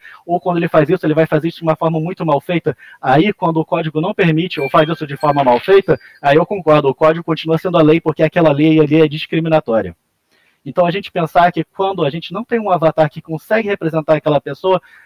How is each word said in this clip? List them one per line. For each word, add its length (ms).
ou 140
quando 180
ele 100
faz 220
isso, 160
ele 80
vai 140
fazer 220
isso 100
de 40
uma 120
forma 240
muito 260
mal 160
feita, 340
aí 320
quando 260
o 80
código 360
não 140
permite 440
ou 80
faz 220
isso 160
de 100
forma 280
mal 160
feita, 400
aí 180
eu 80
concordo, 440
o 60
código 280
continua 360
sendo 180
a 60
lei, 180
porque 220
aquela 280
lei 280
ali 200
é 80
discriminatória. 880
Então, 200
a 60
gente 200
pensar 400
que 120
quando 420
a 40
gente 220
não 120
tem 140
um 140
avatar 380
que 120
consegue 460
representar 480
aquela 240
pessoa, 420